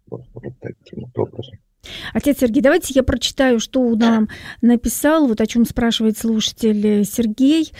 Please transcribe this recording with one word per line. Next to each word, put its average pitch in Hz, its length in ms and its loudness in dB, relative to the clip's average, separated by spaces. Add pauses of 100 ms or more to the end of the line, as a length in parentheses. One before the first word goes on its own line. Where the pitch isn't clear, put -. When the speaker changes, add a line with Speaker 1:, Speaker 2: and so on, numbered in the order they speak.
Speaker 1:
вот, 123 120 -14 (120)
вот - 280 -16
таким - 440 -16
вот - 220 -6
образом. - 280 -16 (580)
Speaker 2:
Отец 269 260 0
Сергей, 247 220 0
давайте 302 320 2
я 262 100 2
прочитаю, 254 560 0
что 240 360 0
нам 226 320 2 (340)
написал, 262 680 2
вот 220 140 0
о 220 40 2
чем 233 200 2
спрашивает 226 520 0
слушатель, 220 680 0
э, 208 180 2
Сергей. 262 760 0